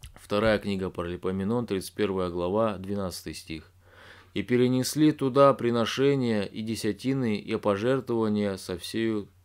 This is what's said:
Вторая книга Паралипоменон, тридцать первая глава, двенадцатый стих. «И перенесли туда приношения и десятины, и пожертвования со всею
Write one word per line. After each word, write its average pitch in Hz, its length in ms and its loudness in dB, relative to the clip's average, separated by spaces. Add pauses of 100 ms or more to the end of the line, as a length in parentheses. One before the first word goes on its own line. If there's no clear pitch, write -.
(160)
Вторая 104 420 2
книга 95 320 -2
Паралипоменон, 95 800 -2
тридцать 95 260 -4
первая 95 380 0
глава, 95 460 0
двенадцатый 95 580 -6
стих. - 360 -12 (640)
«И 104 80 -4
перенесли 127 680 2
туда 139 420 4
приношения 120 920 2
и 107 200 -8
десятины, 110 720 -2
и - 180 -4
пожертвования 107 1040 0
со 90 220 -8
всею 110 500 -4 (140)